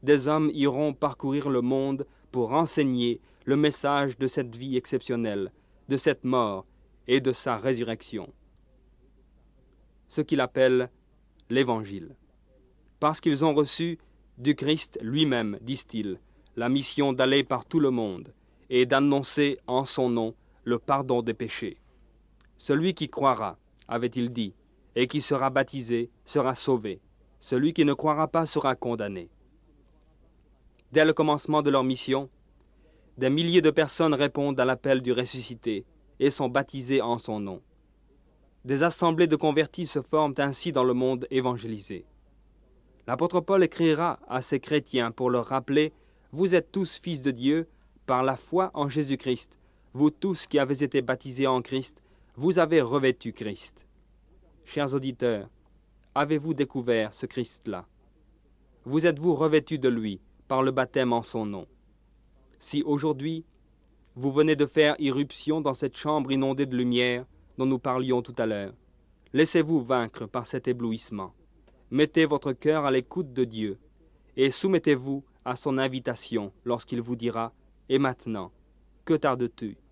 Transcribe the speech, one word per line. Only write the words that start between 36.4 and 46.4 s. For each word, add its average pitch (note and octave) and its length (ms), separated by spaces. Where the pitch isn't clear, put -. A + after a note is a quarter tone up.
baptisées C3+ 500
en A#2 160
son A2+ 240
nom. F#2+ 220
Des C3+ 160
assemblées E3+ 440
de D#3 100
convertis D3+ 500
se C#3 160
forment D3+ 340
ainsi C#3 340
dans C3 140
le B2+ 80
monde B2+ 380
évangélisé. A2+ 720
L'apôtre E3 340
Paul F#3+ 240
écrira D#3+ 640
à B2+ 140
ces C#3 180
chrétiens B2+ 520
pour B2+ 180
leur A#2+ 160
rappeler : « C#3 480
Vous F3 220